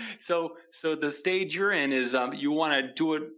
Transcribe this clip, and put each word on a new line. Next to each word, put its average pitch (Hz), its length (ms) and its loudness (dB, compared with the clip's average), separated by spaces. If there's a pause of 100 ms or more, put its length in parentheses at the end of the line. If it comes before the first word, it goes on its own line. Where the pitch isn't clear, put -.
(200)
So, 170 360 -2 (160)
so 160 220 -2
the 151 180 -2
stage 185 420 0
you're 196 180 2
in 139 200 2
is, 127 220 2
um, 127 180 2
you 147 200 0
wanna 147 420 2
do 160 220 2
it 156 80 -2 (140)